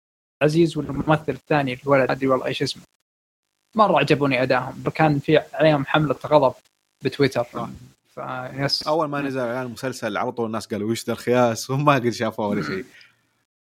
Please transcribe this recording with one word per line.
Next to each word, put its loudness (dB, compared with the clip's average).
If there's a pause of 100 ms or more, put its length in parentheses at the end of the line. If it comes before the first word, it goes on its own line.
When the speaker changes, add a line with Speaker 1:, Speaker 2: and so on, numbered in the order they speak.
(420)
Speaker 1:
العزيز 4
والممثل -2
الثاني -2
الولد، 4
أدري -2
والله 2
إيش -4
اسمه. -4 (920)
مرة 4
عجبوني 2
أدائهم، -2 (120)
كان 2
في 2 (100)
عليهم 2
حملة 0 (100)
غضب 4 (500)
بتويتر. 0
Speaker 2:
صح. -10 (460)
Speaker 1:
فيس. -6
Speaker 2:
أول 0
ما -4
نزل -4
إعلان -4
المسلسل -6
على -2
طول -4
الناس -6
قالوا: -4
"وش -4
ذا -2
الخياس؟" 2
<laughs> -10
وهم -2
ما 6
قد 0
شافوا -2
ولا 0
شيء. -6 (800)